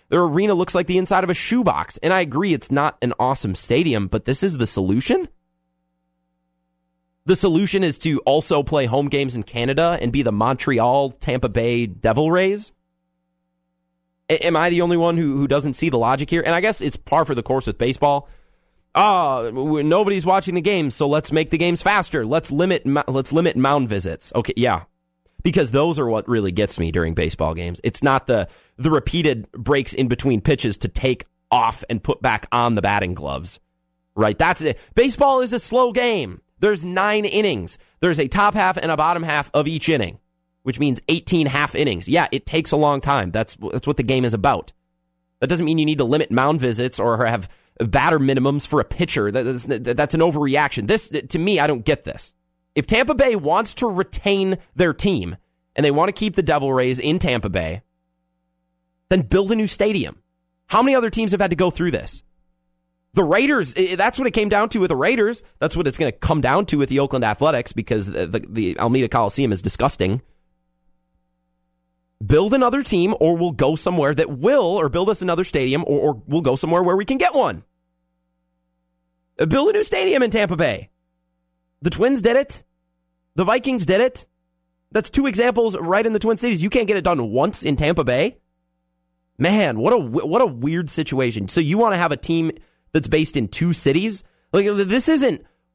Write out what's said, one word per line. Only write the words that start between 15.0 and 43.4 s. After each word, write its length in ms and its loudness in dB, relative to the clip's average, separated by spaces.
who, 200 0
who 100 0
doesn't 260 0
see 160 -2
the 80 2
logic 320 0
here? 160 0
And 100 2
I 60 0
guess 200 -2
it's 140 -4
par 300 0
for 100 -2
the 80 -2
course 240 -2
with 100 -4
baseball. 520 0
"Ah, 500 2
w-, 400 -2
nobody's 420 2
watching 300 2
the 60 -2
games, 340 0
so 120 0
let's 240 -2
make 180 0
the 80 0
games 240 0
faster. 440 0
Let's 260 -2
limit 340 0
mo-, 220 2
let's 260 -2
limit 240 2
mound 320 2
visits." 440 -6
Okay, 220 -2
yeah. 280 0
Because 260 2
those 300 2
are 80 0
what 200 -2
really 240 0
gets 280 -2
me 120 -2
during 220 0
baseball 400 -2
games. 300 -10
It's 180 -4
not 240 2
the, 220 0
the 120 0
repeated 600 0
breaks 420 -2
in 140 0
between 340 0
pitches 360 0
to 100 -4
take 380 -4
off 360 0
and 160 -4
put 160 -4
back 320 -2
on 220 2
the 80 0
batting 320 0
gloves. 460 -10
Right? 240 2
That's 220 0
it. 180 -4
Baseball 460 4
is 120 -4
a 60 -2
slow 320 0
game. 500 -2
There's 260 0
nine 420 0
innings. 520 -2
There's 200 2
a 80 0
top 280 2
half 220 2
and 120 -2
a 80 0
bottom 240 2
half 320 -2
of 140 0
each 200 -4
inning, 300 0
which 160 -4
means 200 0
eighteen 360 0
half 300 -2
innings. 320 -2
Yeah, 240 2
it 160 -6
takes 240 -4
a 60 2
long 220 2
time. 300 0
That's, 260 -4